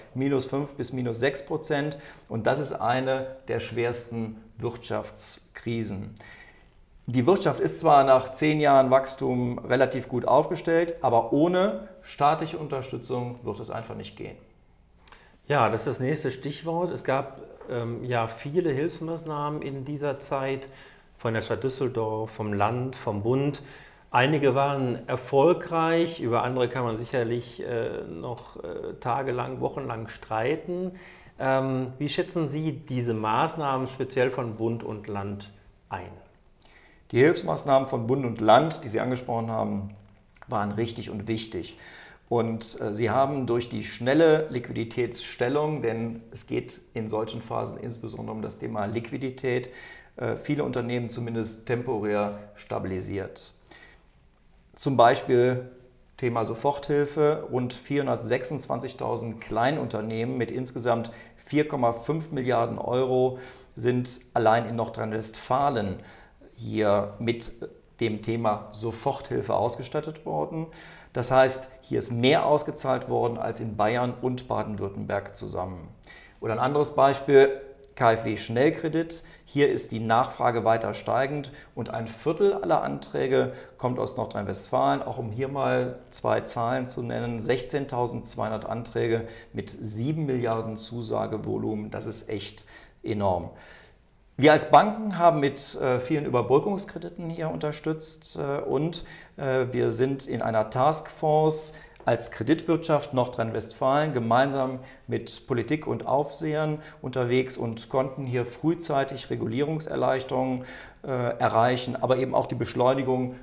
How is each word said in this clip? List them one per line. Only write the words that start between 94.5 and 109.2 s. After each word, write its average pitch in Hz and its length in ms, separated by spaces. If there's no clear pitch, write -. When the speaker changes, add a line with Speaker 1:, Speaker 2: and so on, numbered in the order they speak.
Speaker 1:
als 151 200
Banken 202 480
haben 165 200
mit, 139 360
äh, 127 240
vielen 147 260
Überbrückungskrediten 165 1040
hier 165 220
unterstützt, 156 840
äh, 143 260
und, 151 440
äh, 131 340
wir 120 200
sind 135 340
in 127 160
einer 107 300
Taskforce 156 1040
als - 280
Kreditwirtschaft 156 800
Nordrhein-Westfalen 127 960
gemeinsam 131 680
mit - 400
Politik 135 400
und - 220
Aufsehern 151 720
unterwegs 127 540
und 117 320
konnten 135 360
hier 123 220
frühzeitig 147 800